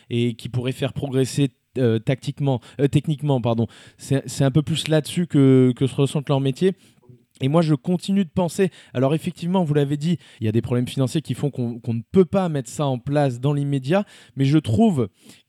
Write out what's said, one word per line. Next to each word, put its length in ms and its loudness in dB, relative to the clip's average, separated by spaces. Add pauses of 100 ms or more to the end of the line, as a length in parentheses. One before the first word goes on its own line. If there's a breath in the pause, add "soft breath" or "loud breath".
et 260 -2
qui 120 -16
pourraient 240 -4
faire 220 -6
progresser, 560 -2 (280)
euh, 220 2
tactiquement, 600 -2 (180 loud breath)
euh, 80 4
techniquement, 540 0
pardon. 260 0 (300 loud breath)
C'est, 320 -2
c'est 160 0
un 60 2
peu 100 4
plus 260 -4
là-dessus 400 0
que, 480 6
que 120 -2
se 80 -6
ressente 340 -2
leur 100 2
métier. 340 0 (680 soft breath)
Et 100 0
moi, 120 4
je 140 2
continue 500 0
de 60 -12
penser, 400 0 (240 loud breath)
alors 180 2
effectivement, 500 -2
vous 120 -2
l'avez 200 2
dit, 220 -2 (220 loud breath)
il 80 -2
y 20 2
a 20 0
des 120 2
problèmes 240 -2
financiers 340 -2
qui 140 -6
font 160 -4
qu'on, 280 -6
qu'on 140 -6
ne 80 -4 (100)
peut 140 6
pas 240 -2
mettre 180 -4
ça 200 -4
en 100 -2
place 420 -2
dans 140 -2
l'immédiat, 520 -2 (300 loud breath)
mais 100 0
je 120 4
trouve 520 2 (400 loud breath)